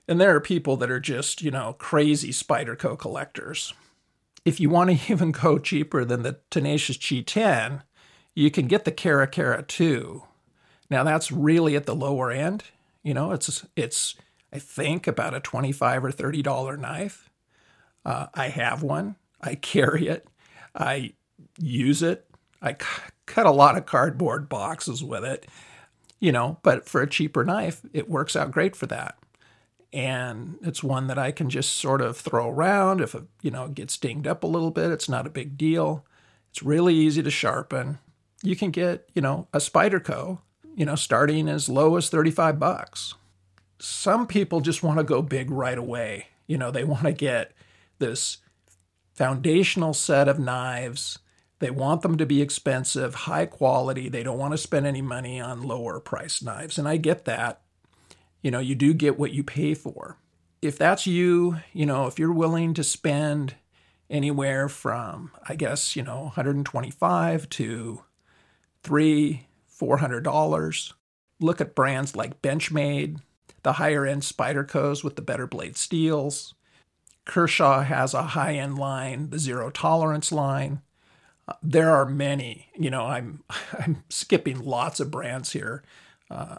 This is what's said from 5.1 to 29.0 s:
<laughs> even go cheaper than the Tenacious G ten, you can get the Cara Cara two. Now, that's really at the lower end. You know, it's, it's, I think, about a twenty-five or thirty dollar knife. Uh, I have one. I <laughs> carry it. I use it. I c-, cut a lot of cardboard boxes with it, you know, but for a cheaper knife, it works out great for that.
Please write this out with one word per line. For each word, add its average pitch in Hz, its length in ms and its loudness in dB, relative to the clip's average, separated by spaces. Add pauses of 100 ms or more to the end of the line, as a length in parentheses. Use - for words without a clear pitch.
<laughs> - 0 -
even 165 180 2
go 151 280 4
cheaper 147 440 0
than 120 200 -2
the 131 160 -4 (100)
Tenacious 143 480 0
G - 240 -2
ten, 139 640 0 (500)
you 147 160 6
can 147 180 2
get 202 180 2
the 156 60 2
Cara 139 360 2
Cara 135 340 0
two. - 640 -2 (640)
Now, 131 140 2
that's 151 280 2
really 151 440 4
at 143 100 0
the 113 100 -4
lower 131 360 -2
end. 165 320 -4 (400)
You 147 100 -2
know, 151 180 -2
it's, - 340 -4 (100)
it's, - 400 -2 (360)
I 143 80 -10
think, 156 480 -4
about 123 260 -2
a 131 60 -6
twenty-five 131 640 0
or 131 80 -2
thirty 143 300 -4
dollar 135 340 -2
knife. 147 540 -10 (720)
Uh, 127 300 -6
I 127 160 -4
have 120 340 -4
one. 165 320 -4 (240)
I 165 160 -6
<laughs> - 0 -
carry - 520 2
it. 170 200 -4 (460)
I 127 400 -4 (440)
use 139 440 2
it. 170 240 0 (360)
I 123 120 -4
c-, - 280 -8 (240)
cut 226 200 2
a 160 60 10
lot 139 260 10
of - 80 -4
cardboard 143 640 0
boxes 127 540 -6
with 110 200 -6
it, - 240 -8 (720)
you 175 120 4
know, 123 320 0
but 151 240 4
for - 140 2
a 143 80 0
cheaper 151 340 0
knife, 180 380 -2 (120)
it - 160 -4
works 147 260 -2
out 143 160 0
great 180 240 0
for 131 120 -8
that. - 300 -8 (760)